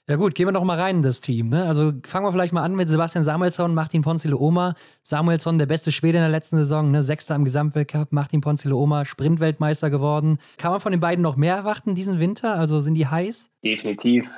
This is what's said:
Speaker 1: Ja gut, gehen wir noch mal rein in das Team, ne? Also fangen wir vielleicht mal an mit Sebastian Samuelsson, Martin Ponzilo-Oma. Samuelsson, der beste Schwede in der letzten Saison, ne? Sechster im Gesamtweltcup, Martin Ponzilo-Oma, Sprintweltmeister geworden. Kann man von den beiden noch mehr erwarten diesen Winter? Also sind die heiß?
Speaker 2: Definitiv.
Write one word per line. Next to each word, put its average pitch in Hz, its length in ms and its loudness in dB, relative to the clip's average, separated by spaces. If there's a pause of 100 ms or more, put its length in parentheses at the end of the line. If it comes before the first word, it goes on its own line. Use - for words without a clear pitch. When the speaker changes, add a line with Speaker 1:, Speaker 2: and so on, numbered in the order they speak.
Speaker 1:
Ja 147 60 0
gut, 190 180 0
gehen 180 140 0
wir 196 40 0
noch 185 120 0
mal 175 160 0
rein 190 180 0
in 160 60 2
das 131 180 0
Team, 113 280 -2
ne? 170 160 0
Also 156 260 2 (120)
fangen 190 220 -4
wir 196 60 0
vielleicht 180 200 0
mal 170 120 0
an 185 120 -2
mit 180 140 0
Sebastian 165 340 0
Samuelsson, 170 520 0
Martin 160 260 0
Ponzilo-Oma. 160 720 0 (300)
Samuelsson, 165 560 0
der 143 80 2
beste 160 240 0
Schwede 165 260 2
in 170 60 4
der 160 80 2
letzten 160 260 -2
Saison, 151 320 2
ne? 147 140 4
Sechster 151 320 -2
im 143 100 2
Gesamtweltcup, 147 680 0
Martin 143 300 0
Ponzilo-Oma, 143 640 0
Sprintweltmeister 151 840 0
geworden. 147 480 0 (180)
Kann 170 140 -2
man 196 100 -2
von 202 100 -4
den 175 80 0
beiden 175 220 0
noch 147 160 0
mehr 165 200 2
erwarten 208 360 -4
diesen 185 260 -2
Winter? 202 360 -2
Also 156 240 0
sind 156 160 0
die 156 100 2
heiß? 175 460 -4 (120)
Speaker 2:
Definitiv. 110 640 0 (100)